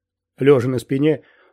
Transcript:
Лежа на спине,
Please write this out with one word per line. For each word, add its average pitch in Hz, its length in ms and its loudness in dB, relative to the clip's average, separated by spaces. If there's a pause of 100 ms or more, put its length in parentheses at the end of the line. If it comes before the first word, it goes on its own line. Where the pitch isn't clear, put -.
(380)
Лежа 135 300 2
на 127 100 -4
спине, 139 440 -4 (300)